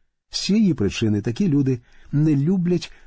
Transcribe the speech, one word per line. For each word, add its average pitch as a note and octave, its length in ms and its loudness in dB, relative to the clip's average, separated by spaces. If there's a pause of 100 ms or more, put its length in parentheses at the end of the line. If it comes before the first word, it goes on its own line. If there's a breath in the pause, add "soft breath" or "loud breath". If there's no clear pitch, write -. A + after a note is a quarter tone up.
(300)
З - 120 -8
цієї G3 320 2
причини G#2 480 0
такі A#2+ 260 -2
люди C3+ 320 0 (320 soft breath)
не D3+ 240 2
люблять F3 560 0 (160 soft breath)